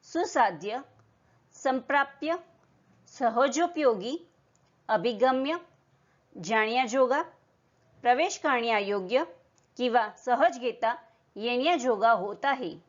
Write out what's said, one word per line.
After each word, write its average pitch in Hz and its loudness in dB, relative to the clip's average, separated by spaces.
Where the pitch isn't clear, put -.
सुसाध्य, 220 -2
संप्राप्य, 277 -2
सहोजोपयोगी, 262 0
अभिगम्य, 254 0
जाण्याजोगा, 240 0
प्रवेश 285 2
करण्यायोग्य 220 0
किंवा 233 0
सहज 262 2
घेता 233 -2
येण्याजोगा 247 2
होत 202 0
आहे. 254 -2